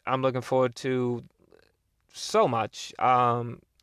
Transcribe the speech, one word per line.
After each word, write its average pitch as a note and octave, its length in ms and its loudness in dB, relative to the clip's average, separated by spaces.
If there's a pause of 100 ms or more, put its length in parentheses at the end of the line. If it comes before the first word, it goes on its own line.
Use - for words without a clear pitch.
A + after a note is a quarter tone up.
I'm C3 160 -2
looking C3 180 0
forward B2+ 360 0
to B2 460 -4 (880)
so - 360 2
much. A2 520 -2
Um, A#2+ 640 2 (220)